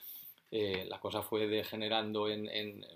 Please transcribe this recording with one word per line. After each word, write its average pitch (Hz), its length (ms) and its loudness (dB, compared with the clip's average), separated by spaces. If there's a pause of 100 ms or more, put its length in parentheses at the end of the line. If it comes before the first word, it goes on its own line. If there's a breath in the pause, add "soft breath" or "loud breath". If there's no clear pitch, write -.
(520 loud breath)
eh, 98 360 2
la 95 120 -6
cosa 101 220 0
fue 107 260 2
degenerando 107 800 2
en, 107 180 0
en, 104 360 -4 (120)